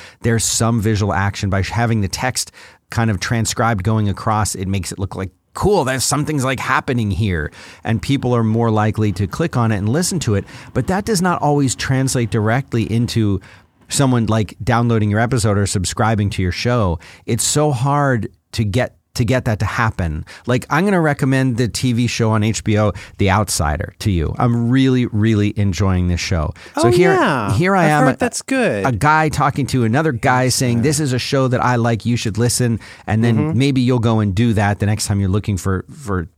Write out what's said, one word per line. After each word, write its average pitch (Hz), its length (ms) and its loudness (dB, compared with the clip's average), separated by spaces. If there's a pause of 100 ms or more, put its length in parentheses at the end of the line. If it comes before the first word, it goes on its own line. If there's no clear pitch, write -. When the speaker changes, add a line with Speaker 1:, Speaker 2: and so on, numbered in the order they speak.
(220)
Speaker 1:
there's 117 220 2
some 117 360 0
visual 104 320 0
action. 95 380 -2
By 98 120 0
sh-, - 80 -4
having 113 300 0
the 98 80 -2
text - 420 -4 (400)
kind 113 200 0
of 95 100 -2
transcribed 113 640 -2
going 110 240 0
across, 107 460 -2
it 92 140 -6
makes 98 240 -4
it 87 80 -12
look 98 160 -6
like, 95 140 -6 (240)
"Cool, 190 300 2
there's 131 200 -2
something's, 147 400 -2
like, 131 160 -2
happening 131 500 0
here." 87 400 -2 (320)
And 110 180 -2
people 135 320 -2
are 117 120 2
more 113 260 2
likely 107 440 0
to 101 120 -2
click 160 300 -4
on 113 160 2
it 104 60 0
and 101 100 -2
listen 170 320 -2
to 104 160 0
it. 98 80 -2 (280)
But 127 140 -2
that 196 180 -2
does 214 160 0
not 175 220 0
always 143 320 0
translate 131 560 -2
directly 113 540 0
into 110 560 0 (480)
someone, 127 380 2
like, 107 360 -2
downloading 117 480 2
your 104 100 2
episode 113 380 0
or 101 80 2
subscribing 104 640 0
to - 120 -4
your 90 100 0
show. 110 480 0 (240)
It's 117 200 -2
so 151 280 0
hard 135 560 0 (240)
to 117 120 -2
get, 104 320 -2 (180)
to 123 100 0
get 127 220 0
that 107 140 -2
to 110 40 0
happen. 90 600 -2 (200)
Like, 123 220 0
I'm 156 160 0
gonna 196 160 2
recommend 135 560 0
the 120 120 0
T 123 260 -2
V 120 120 2
show 110 260 0
on 110 100 2
H 107 200 -2
B 104 160 0
O, 104 140 2 (240)
The 98 140 2
Outsider, 82 720 0
to 107 100 -2
you. 80 280 0
I'm 120 300 0
really, 127 380 2
really 104 520 2
enjoying 92 500 2
this 85 120 0
show. 80 320 -2 (260)
So 330 100 4
Speaker 2:
Oh, - 20 6
Speaker 1:
here, 359 240 4
Speaker 2:
yeah. 156 400 2
Speaker 1:
here 180 200 2
I 180 120 4
Speaker 2:
I've 151 60 4
Speaker 1:
am, 151 120 4
Speaker 2:
heard - 120 4
Speaker 1:
a, - 20 -20
Speaker 2:
that's - 240 -2
good. 180 420 -2
Speaker 1:
a 131 80 2
guy 151 380 2
talking 139 380 -2
to 127 160 0
another 139 280 2
guy 127 380 2
saying, 120 280 0
Speaker 2:
Yeah. 113 40 0
Speaker 1:
"This 147 180 0
is 135 140 0
a 123 40 -2
show 131 300 0
that 123 160 0
I 123 120 2
like, 117 280 0
you 117 140 0
should 101 180 -4
listen." 117 420 0 (280)
And 110 180 2
then 120 140 4
Speaker 2:
Mm-hmm. 151 200 0
Speaker 1:
maybe 135 220 2
you'll 123 200 2
go 110 200 2
and 104 140 0
do 117 180 2
that 101 280 2
the 101 60 0
next 104 200 0
time 101 120 0
you're 98 120 0
looking 101 260 0
for, 92 340 -4
for, 98 480 -6